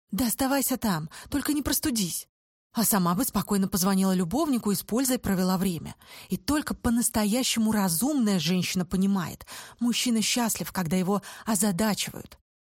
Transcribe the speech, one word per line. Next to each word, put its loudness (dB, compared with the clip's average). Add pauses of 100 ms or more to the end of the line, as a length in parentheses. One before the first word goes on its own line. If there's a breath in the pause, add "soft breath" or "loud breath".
«Да 0
оставайся 0
там, -2 (180 loud breath)
только -2
не 0
простудись». -2 (460)
А 2
сама 4
бы 0
спокойно 0
позвонила 2
любовнику 0
и 2
с -4
пользой 0
провела 2
время. -4 (340 loud breath)
И -2
только -2
по-настоящему 0
разумная 2
женщина 0
понимает, -2 (340 loud breath)
мужчина 2
счастлив, 0
когда 0
его 2 (240 loud breath)
озадачивают. 0 (280)